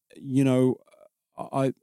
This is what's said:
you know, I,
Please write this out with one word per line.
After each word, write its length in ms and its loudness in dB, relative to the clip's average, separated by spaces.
you 260 -2
know, 340 2
I, 460 -4